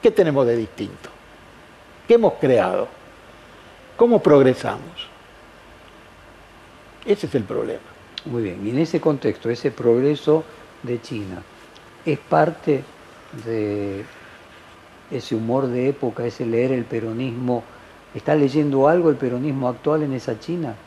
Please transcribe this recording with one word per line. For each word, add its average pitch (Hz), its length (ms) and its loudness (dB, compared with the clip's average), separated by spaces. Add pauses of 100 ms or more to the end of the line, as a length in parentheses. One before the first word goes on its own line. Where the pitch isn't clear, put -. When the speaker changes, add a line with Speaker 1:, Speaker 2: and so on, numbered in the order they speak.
Speaker 1:
¿Qué 220 120 4
tenemos 143 340 4
de 117 100 2
distinto? 104 540 -8 (960)
¿Qué 233 80 8
hemos 226 200 4
creado? 107 520 2 (1080)
¿Cómo 233 260 4
progresamos?". 131 840 2 (2000)
Ese 202 220 0
es - 80 -8
el 123 80 2
problema. 113 380 -6 (460)
Speaker 2:
Muy 120 180 -4
bien, 95 200 -8
y 107 60 -4
en 127 80 -2
ese 160 220 0
contexto, 131 500 -2
ese 120 220 -4
progreso 135 720 2 (400)
de 120 160 -6
China, 95 420 -12 (640)
¿es 147 120 -2
parte 156 680 0 (600)
de 104 600 -4 (1040)
ese 123 240 -6
humor 117 320 0
de 123 220 0
época, 131 360 -4
ese 120 220 -6
leer 117 240 0
el 123 140 -2
peronismo? 117 800 -4 (500)
¿Está 147 200 -2
leyendo 143 540 2
algo 170 200 4
el 143 80 2
peronismo 135 520 -4
actual 151 340 -2
en 143 100 -4
esa 123 260 -6
China? 160 360 -6 (120)